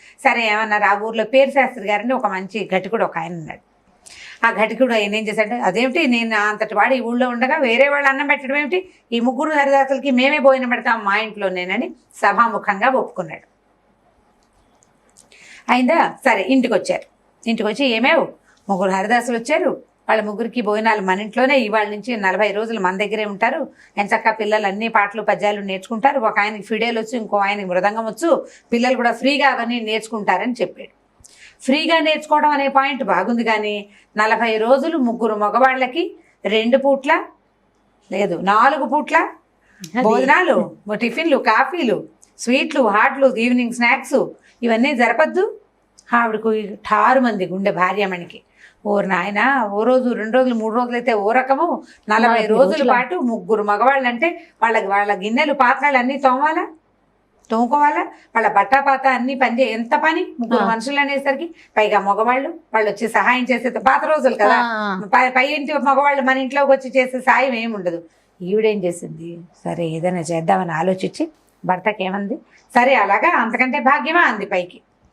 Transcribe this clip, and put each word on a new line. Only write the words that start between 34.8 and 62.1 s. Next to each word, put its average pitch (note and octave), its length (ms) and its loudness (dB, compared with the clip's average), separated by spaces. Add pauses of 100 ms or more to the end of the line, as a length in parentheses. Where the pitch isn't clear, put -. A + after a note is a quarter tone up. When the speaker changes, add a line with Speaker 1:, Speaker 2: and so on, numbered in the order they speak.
Speaker 1:
ముగ్గురు A3+ 360 0
మగవాళ్ళకి B3+ 840 0 (280)
రెండు A3 340 2
పూట్ల, C#4 460 0 (880)
లేదు F#3 280 -2
నాలుగు A#3 440 2
పూట్ల D4 320 0
Speaker 2:
అది. - 840 -6
Speaker 1:
భోజనాలు, C4 720 2 (180)
టిఫిన్లు, A#3+ 420 0
కాఫీలు, A#3 720 0 (300)
స్వీట్లు, C#4+ 440 0
హాట్లు, B3 540 4
ఈవినింగ్ B3 360 0
స్నాక్స్, A#3+ 560 0 (340)
ఇవన్నీ A#3 340 2
జరపద్దు. B3 600 0 (580)
ఆవిడకు A3 480 0 (120)
ఠారు A#3 460 2
మంది G#3 260 0
గుండె F#3+ 240 -2
భార్యమణికి. F#3 720 -2 (440)
ఓరి G3+ 200 0
నాయన, G#3 640 0
ఓ G#3 100 0
రోజు, B3 280 2
రెండు A3 220 -4
రోజులు, B3+ 220 2
మూడు A3 200 -2
రోజులు A#3+ 220 -2
అయితే A#3+ 160 0
ఓ G#3 200 2
రకము, C4+ 500 0 (260)
నలభై A3 160 2
Speaker 2:
నలభై A3+ 220 2
Speaker 1:
రోజుల B3 260 4
Speaker 2:
రోజుల? C#4 180 2
Speaker 1:
పాటు B3+ 260 0
ముగ్గురు A3 460 -2
మగవాళ్ళంటే B3 800 0 (200)
వాళ్ళకి, A3+ 240 2
వాళ్ళ G3+ 360 -2
గిన్నెలు C4 300 0
పాత్రలు C4+ 460 2
అన్నీ B3+ 200 -2
తోమాలా, D4 500 0 (800)
తోముకోవాలా, D4 520 2 (320)
వాళ్ళ A3+ 140 0
బట్టా G3+ 320 4
పాత C4+ 260 0
అన్ని B3+ 280 0
పని A#3 260 0
చే-, A3 120 2
ఎంత A3+ 240 -6
పని D#4+ 300 0 (140)
ముగ్గురు A#3 220 0
Speaker 2:
ఆ. G3+ 80 0
Speaker 1:
మనుషులు B3 300 -2
అనేసరికి, C#4 540 -2 (220)
పైగా G#3 220 4
మగవాళ్ళు, A#3 560 0 (200)